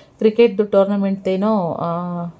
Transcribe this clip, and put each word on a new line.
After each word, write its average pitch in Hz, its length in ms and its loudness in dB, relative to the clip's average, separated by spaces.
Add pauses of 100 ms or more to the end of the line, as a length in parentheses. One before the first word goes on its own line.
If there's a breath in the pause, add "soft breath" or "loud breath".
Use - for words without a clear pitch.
(180 loud breath)
ಕ್ರಿಕೆಟ್ದು 214 480 2
ಟೂರ್ನಮೆಂಟ್ದೇನೋ, 196 1080 0
ಆ, - 120 -6 (540)